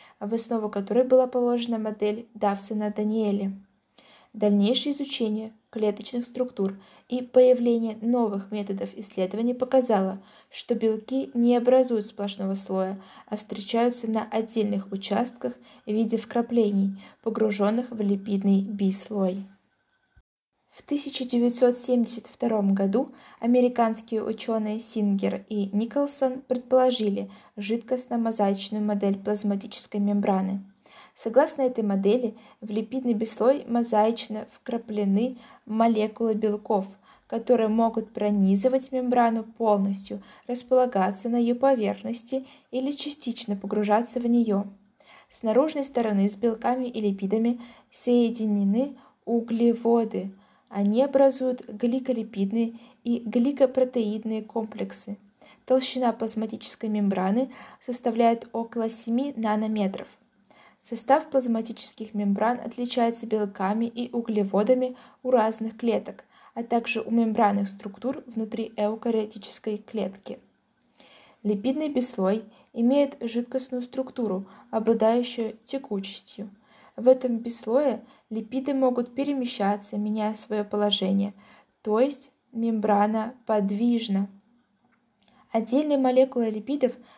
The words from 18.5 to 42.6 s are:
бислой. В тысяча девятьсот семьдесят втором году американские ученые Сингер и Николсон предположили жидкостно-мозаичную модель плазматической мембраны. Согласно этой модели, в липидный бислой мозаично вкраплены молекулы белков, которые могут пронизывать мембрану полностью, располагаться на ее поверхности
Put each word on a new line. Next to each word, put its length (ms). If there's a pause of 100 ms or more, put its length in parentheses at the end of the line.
бислой. 840 (1200)
В 140
тысяча 420
девятьсот 540
семьдесят 480
втором 480
году 340 (320)
американские 840
ученые 560
Сингер 720
и 260
Николсон 680
предположили 880 (260)
жидкостно-мозаичную 1300
модель 360
плазматической 840
мембраны. 600 (520)
Согласно 480
этой 200
модели, 540 (240)
в 100
липидный 440
бислой 520
мозаично 840
вкраплены 840 (260)
молекулы 680
белков, 500 (420)
которые 420
могут 440
пронизывать 800
мембрану 520
полностью, 800 (240)
располагаться 840
на 80
ее 160
поверхности 920 (240)